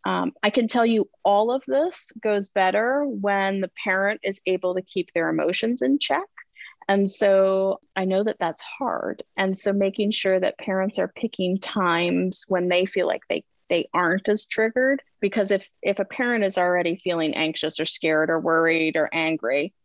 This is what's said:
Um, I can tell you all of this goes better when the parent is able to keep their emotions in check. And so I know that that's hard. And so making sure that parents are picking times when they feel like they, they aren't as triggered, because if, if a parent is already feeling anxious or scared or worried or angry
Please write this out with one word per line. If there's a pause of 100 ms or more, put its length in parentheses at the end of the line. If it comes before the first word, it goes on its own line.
Um, (100)
I
can
tell
you (160)
all
of
this (160)
goes
better
when
the (140)
parent
is
able
to (100)
keep
their
emotions
in
check. (580)
And
so (160)
I
know
that
that's (160)
hard. (120)
And
so
making
sure
that
parents
are (140)
picking
times
when
they
feel
like
they, (240)
they
aren't
as
triggered, (180)
because
if, (140)
if
a
parent
is
already
feeling
anxious
or
scared
or
worried
or
angry (100)